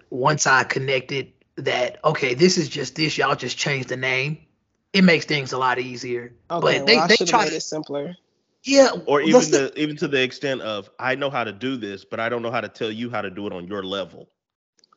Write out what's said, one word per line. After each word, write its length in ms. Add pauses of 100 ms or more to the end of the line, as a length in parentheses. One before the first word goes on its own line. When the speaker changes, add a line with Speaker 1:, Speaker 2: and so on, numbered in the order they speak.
(100)
Speaker 1:
Once 360
I 180
connected 680 (240)
that, 480
okay, 300
this 240
is 100
just 280
this, 220
y'all 160
just 240
change 280
the 100
name, 420 (540)
it 100
makes 240
things 260
a 60
lot 200
easier." 540 (180)
Speaker 2:
Okay, 120
Speaker 1:
But 240
they, 100
Speaker 2:
well, 80
I 40
Speaker 1:
they 80
Speaker 2:
should've 120
Speaker 1:
try 160
Speaker 2:
made 80
Speaker 1:
to 40
Speaker 2:
it 40
simpler. 560 (480)
Speaker 1:
Yeah, 260 (160)
Speaker 3:
Or 140
Speaker 1:
the 80
Speaker 3:
even 120
Speaker 1:
thing 100
Speaker 3:
the, 260
even 200
to 120
the 140
extent 400
of, 360
"I 160
know 160
how 140
to 80
do 240
this, 280
but 160
I 80
don't 140
know 80
how 100
to 80
tell 220
you 200
how 120
to 80
do 160
it 60
on 140
your 160
level." 460 (680)